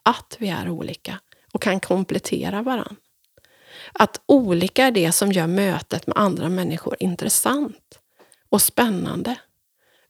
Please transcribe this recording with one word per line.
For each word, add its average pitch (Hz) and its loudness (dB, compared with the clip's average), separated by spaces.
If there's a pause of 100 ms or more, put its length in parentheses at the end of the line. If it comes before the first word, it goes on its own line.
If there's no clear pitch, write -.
Att - 0
vi 214 -4
är 175 -4
olika - -8 (320)
och - -4
kan 190 0
komplettera 196 -2
varann. 240 -6 (960)
Att - 0
olika 208 4
är 262 4
det 175 2
som 202 2
gör 170 2
mötet 180 -2
med - 0
andra 185 0
människor 170 -4
intressant 220 -2 (480)
och 196 4
spännande. 190 -2 (720)